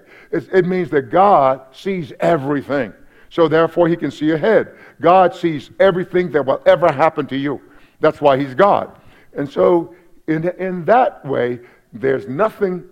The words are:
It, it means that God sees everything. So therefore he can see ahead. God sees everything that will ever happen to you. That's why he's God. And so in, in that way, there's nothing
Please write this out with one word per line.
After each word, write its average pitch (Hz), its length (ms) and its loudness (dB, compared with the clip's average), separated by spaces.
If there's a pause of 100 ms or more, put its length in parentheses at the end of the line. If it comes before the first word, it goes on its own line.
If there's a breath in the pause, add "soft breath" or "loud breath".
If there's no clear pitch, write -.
(320 loud breath)
It, - 220 -6
it 185 120 2
means 180 260 -4
that 135 180 -2
God 151 520 2 (100)
sees 185 480 -8
everything. 139 760 -4 (380 soft breath)
So 170 160 2
therefore 165 400 2
he 165 80 -2
can 156 160 -6
see 151 180 -4
ahead. 165 460 0 (260 loud breath)
God 175 320 4
sees 160 460 -6
everything 180 540 0
that 143 120 0
will 131 220 -4
ever 175 240 4
happen 147 360 0
to 135 80 -8
you. 139 240 -6 (400 soft breath)
That's 151 220 0
why 139 160 4
he's 135 160 -6
God. 127 420 2 (380 soft breath)
And 143 140 -6
so 180 460 0 (340 loud breath)
in, 160 300 -4
in 180 280 -8
that 233 380 0
way, 123 360 -4 (340 loud breath)
there's 127 340 -4
nothing 180 640 -4